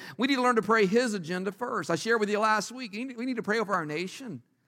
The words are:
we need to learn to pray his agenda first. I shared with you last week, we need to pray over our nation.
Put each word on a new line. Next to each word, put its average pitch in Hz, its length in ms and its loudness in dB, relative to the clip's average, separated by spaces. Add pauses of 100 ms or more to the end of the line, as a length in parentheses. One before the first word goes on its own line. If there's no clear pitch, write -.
(160)
we 240 100 2
need 277 80 6
to 254 80 2
learn 247 140 4
to 214 60 2
pray 220 240 6
his 226 280 2
agenda 185 380 -4
first. 240 360 -6
I 170 60 2
shared 226 240 0
with 208 100 0
you 208 120 0
last 214 320 0
week, 247 200 -10
we 240 320 -8
need 254 120 -2
to 214 80 -4
pray 214 160 0
over 202 120 -2
our 170 140 -2
nation. 175 560 -8 (260)